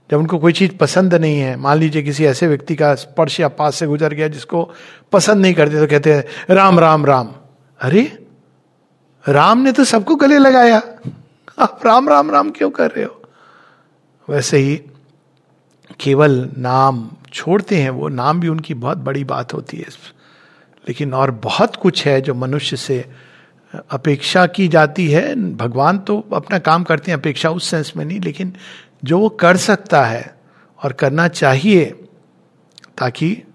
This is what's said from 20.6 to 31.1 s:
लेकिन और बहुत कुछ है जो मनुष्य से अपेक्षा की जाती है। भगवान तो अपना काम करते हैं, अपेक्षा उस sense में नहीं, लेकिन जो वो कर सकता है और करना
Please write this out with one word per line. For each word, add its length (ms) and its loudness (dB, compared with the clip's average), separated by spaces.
लेकिन 260 -6
और 180 0
बहुत 440 -2
कुछ 320 -2
है 140 2
जो 120 -4
मनुष्य 440 -6
से 320 -6
अपेक्षा 580 0
की 200 0
जाती 400 2
है। 480 -2
भगवान 440 -2
तो 340 -6
अपना 260 -4
काम 240 0
करते 280 -4
हैं, 80 -4
अपेक्षा 300 -4
उस 180 -6
sense 300 -6
में 80 -8
नहीं, 140 -8
लेकिन 340 -8
जो 160 0
वो 100 2
कर 280 2
सकता 480 0
है 300 -8
और 100 -6
करना 340 0